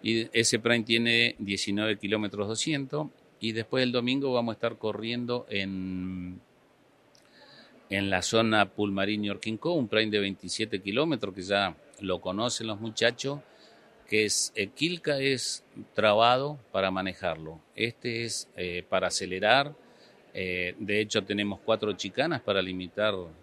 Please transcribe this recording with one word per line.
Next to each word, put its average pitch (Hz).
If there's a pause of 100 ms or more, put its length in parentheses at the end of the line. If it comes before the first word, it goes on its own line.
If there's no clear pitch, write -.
Y 113
ese 117
Prime 117
tiene 117
diecinueve 104
kilómetros 104
doscientos, 143 (320)
y 110
después 113
el 123
domingo 127
vamos 117
a -
estar 117
corriendo 117
en, 92 (1500)
en 98
la 92
zona 110
Pulmarín 101
y 101
Orquincó, 110
un 127
Prime 110
de 104
veintisiete 98
kilómetros 107
que 95
ya 98 (240)
lo 90
conocen 110
los 104
muchachos, 120 (680)
que 107
es, -
eh, 101
Quilca 156
es 135 (280)
trabado 120 (140)
para 95
manejarlo. 85 (160)
Este 117
es, 110
eh, 90
para 92
acelerar. 104 (580)
Eh, 90
de 104
hecho, 104
tenemos 101
cuatro 107
chicanas 127
para 98
limitar 92 (300)